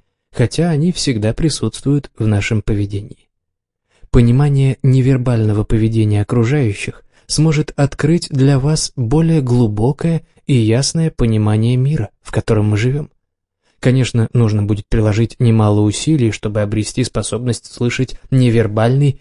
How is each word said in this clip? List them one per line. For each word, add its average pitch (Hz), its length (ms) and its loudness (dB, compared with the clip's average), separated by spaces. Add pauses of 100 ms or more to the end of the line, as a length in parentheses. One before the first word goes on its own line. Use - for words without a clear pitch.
(300)
хотя 156 400 0
они 160 220 0
всегда 113 400 -2
присутствуют 139 840 -2
в 110 80 -2
нашем 104 340 0
поведении. 104 680 -6 (800)
Понимание 135 720 4
невербального 123 840 2
поведения 110 580 0
окружающих 120 840 -2 (220)
сможет 151 500 0
открыть 147 540 0
для 135 280 2
вас 151 380 -2
более 156 440 0
глубокое 123 840 0 (200)
и 143 80 0
ясное 131 560 0
понимание 110 680 0
мира, 131 340 -2 (100)
в - 120 -18
котором 107 380 0
мы 107 60 0
живём. 127 340 -2 (720)
Конечно, 123 520 0
нужно 107 320 0
будет 104 240 -4
приложить 110 500 0
немало 110 420 2
усилий, 113 520 0
чтобы 104 300 -6
обрести 107 420 -4
способность 113 680 -6
слышать 123 440 -4 (140)
невербальный 120 920 2